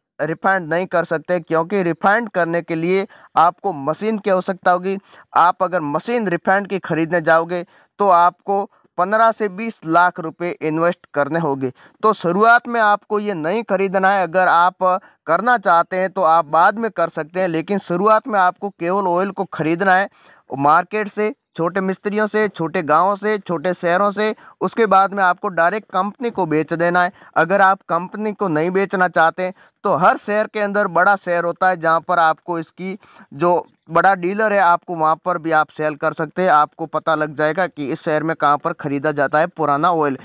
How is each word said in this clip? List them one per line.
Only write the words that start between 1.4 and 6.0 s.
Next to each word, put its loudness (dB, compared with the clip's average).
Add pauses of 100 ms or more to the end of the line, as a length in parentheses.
क्योंकि -2
रिफाइंड 0
करने -2
के -6
लिए -2 (300)
आपको 0
मशीन -4
की -4
आवश्यकता -2
होगी। -2 (400)
आप 2
अगर -2
मशीन -2